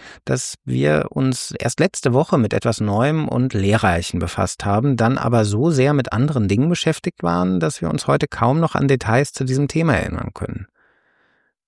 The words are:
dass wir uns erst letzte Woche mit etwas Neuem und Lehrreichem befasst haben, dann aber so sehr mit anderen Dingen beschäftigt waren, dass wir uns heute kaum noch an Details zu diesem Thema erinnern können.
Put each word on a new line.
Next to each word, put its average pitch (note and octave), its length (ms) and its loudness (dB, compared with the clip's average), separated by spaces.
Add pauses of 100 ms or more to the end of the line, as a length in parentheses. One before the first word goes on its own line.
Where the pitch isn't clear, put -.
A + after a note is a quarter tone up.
(260)
dass - 300 -4 (100)
wir C#3 460 0
uns C3 480 -2
erst - 200 -2
letzte D3 320 0
Woche C#3+ 280 2
mit A2 140 0
etwas A2 280 -2
Neuem C3+ 460 0
und B2+ 260 0
Lehrreichem G2 680 0
befasst - 460 -4
haben, A2+ 320 2
dann A#2 220 2
aber A#2+ 260 2
so G#2+ 240 0
sehr C#3+ 240 4
mit C#3+ 180 0
anderen B2 360 2
Dingen A2+ 220 2
beschäftigt - 520 -2
waren, F2+ 380 0
dass - 220 -2
wir E2+ 100 -2
uns - 160 -4
heute C#3+ 200 0
kaum C3 320 0
noch E3 140 0
an C#3 140 2
Details C3 440 2
zu - 120 -6
diesem C3+ 240 0
Thema D#3+ 260 0
erinnern - 400 -4
können. - 320 -8 (1040)